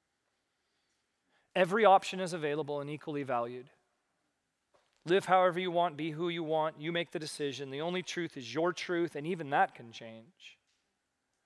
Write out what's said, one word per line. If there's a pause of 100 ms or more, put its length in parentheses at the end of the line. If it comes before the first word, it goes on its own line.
(1500)
Every
option
is
available
and
equally
valued. (1400)
Live
however
you
want,
be
who
you
want,
you
make
the
decision.
The
only
truth
is
your
truth,
and
even
that
can
change. (880)